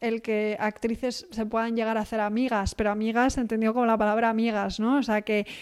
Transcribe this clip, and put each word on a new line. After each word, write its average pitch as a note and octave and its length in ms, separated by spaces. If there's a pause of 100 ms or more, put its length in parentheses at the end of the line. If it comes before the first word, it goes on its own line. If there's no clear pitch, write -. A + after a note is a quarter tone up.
el A3+ 220
que G#3+ 380
actrices A3+ 720
se A3 120
puedan A3+ 300
llegar A3+ 240
a G#3+ 40
hacer A3 180
amigas, G#3+ 560
pero G#3 160
amigas A3+ 440
entendido A3 380
como B3 120
la A3+ 120
palabra A3 320
amigas, G#3+ 480
¿no? A#3+ 200
O C4+ 40
sea, G#3+ 200
que, G#3 220 (180)